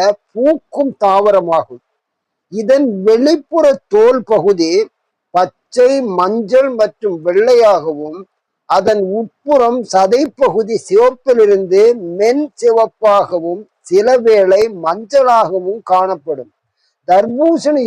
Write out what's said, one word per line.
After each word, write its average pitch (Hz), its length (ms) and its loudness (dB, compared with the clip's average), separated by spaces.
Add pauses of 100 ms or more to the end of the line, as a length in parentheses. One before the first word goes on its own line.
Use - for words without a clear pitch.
(320)
பூக்கும் 277 580 -2 (140)
தாவரமாகும். 190 760 0 (720)
இதன் 254 360 0 (140)
வெளிப்புற 285 640 0 (280)
தோல் 233 260 4 (120)
பகுதி 180 360 0 (680)
பச்சை, 214 540 0 (300)
மஞ்சள் 220 500 0 (120)
மற்றும் 208 360 -4 (100)
வெள்ளையாகவும், 175 920 0 (520)
அதன் 202 340 0 (160)
உட்புறம் 247 600 -2 (140)
சதைப்பகுதி 214 840 0 (100)
சிவப்பிலிருந்து 208 960 2 (360)
மென் 240 260 0 (200)
சிவப்பாகவும், 202 1000 0 (280)
சில 220 260 2 (100)
வேளை 196 340 4 (240)
மஞ்சளாகவும் 208 960 -2 (120)
காணப்படும். 160 580 -4 (560)
தர்பூசணி 254 800 0